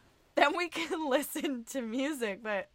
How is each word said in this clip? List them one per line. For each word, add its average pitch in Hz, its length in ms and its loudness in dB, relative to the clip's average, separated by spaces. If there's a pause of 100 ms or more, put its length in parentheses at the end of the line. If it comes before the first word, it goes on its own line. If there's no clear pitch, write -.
(360)
then 294 220 6
we 349 120 0
can 320 400 -2
<laughs> - 0 -
listen 277 560 0
to 269 160 -4
music. 233 640 -2
But 208 300 -2